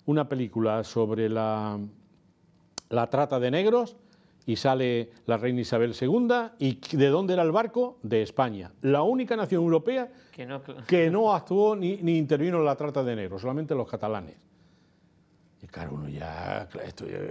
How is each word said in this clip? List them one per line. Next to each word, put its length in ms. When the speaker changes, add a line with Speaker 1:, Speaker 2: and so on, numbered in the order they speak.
Speaker 1:
una 200
película 560
sobre 460
la, 500
la 220
trata 280
de 120
negros 460
y 100
sale 540
la 100
reina 240
Isabel 320
segunda. 640
¿Y 200
de 120
dónde 260
era 80
el 100
barco? 500
De 200
España. 580
La 220
única 340
nación 260
europea 460
Speaker 2:
Que 140
no, 180
cl- 220
Speaker 1:
que 240
no 240
actuó 420
ni, 220
ni 180
intervino 440
en 40
la 120
trata 280
de 100
negros, 280
solamente 320
los 160
catalanes. 460
Y 60
claro, 260
uno 140
ya, 640
cla-, 140
esto 240
ya, 100